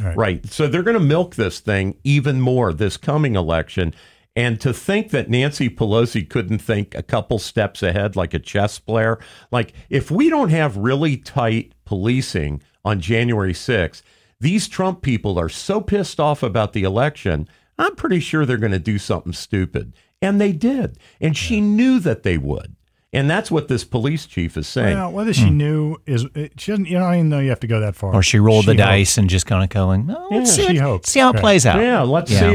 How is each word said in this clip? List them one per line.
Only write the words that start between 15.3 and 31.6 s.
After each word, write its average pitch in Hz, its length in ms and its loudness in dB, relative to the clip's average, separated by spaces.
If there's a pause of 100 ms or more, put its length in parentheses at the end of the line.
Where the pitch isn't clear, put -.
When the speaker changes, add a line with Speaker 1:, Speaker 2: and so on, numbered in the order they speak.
Speaker 2:
are 82 100 -2
so 196 320 -4
pissed 196 380 -2
off 151 240 0
about 107 300 -2
the 104 100 -2
election, 95 680 -2 (300)
I'm 359 160 0
pretty 214 240 -2
sure 156 260 0
they're 123 120 0
gonna 104 240 0
do 104 180 -2
something 87 340 -4
stupid. - 600 -4 (280)
And 202 200 2
they 202 120 2
did. 214 460 -2 (220)
And 151 160 0
she - 220 -2
Speaker 1:
Yeah. 208 40 2
Speaker 2:
knew 226 380 4
that 160 240 -2
they 90 120 2
would. 71 380 -6 (380)
And 139 180 0
that's 208 180 -2
what 147 200 -2
this 123 160 -2
police 139 420 -4
chief 85 300 -6
is 76 100 -6
saying. 113 320 0
Speaker 1:
Well, 180 140 -4
whether 208 200 -2
she 127 140 4
Speaker 2:
Hmm. 120 100 4
Speaker 1:
knew 151 480 -2
is, 123 300 -2
it, 151 260 -8
she - 120 -6
doesn't, 202 160 -2
you 180 100 0
know, 185 60 2
I 180 60 0
don't 175 100 2
even 160 80 2
know 147 100 0
you 135 120 0
have 120 100 -2
to 120 80 -6
go 113 100 2
that 104 160 -2
far. 98 180 -4
Speaker 3:
Or 98 120 4
she - 160 4
rolled 107 240 6
Speaker 1:
She 107 100 6
Speaker 3:
the 101 80 6
Speaker 1:
hoped. 98 80 6
Speaker 3:
dice 98 280 4
and 95 120 4
just 92 160 2
kinda 95 220 0
going, 95 400 0
"Well, 320 240 -8
let's 240 260 2
Speaker 2:
Yeah. 415 80 2
Speaker 3:
see 180 60 2
Speaker 1:
She 156 80 2
Speaker 3:
what, 139 80 2
Speaker 1:
hoped. 101 180 -2
Speaker 3:
see - 140 2
how 254 100 6
it - 40 0
Speaker 1:
Right. 107 60 2
Speaker 3:
plays 190 240 4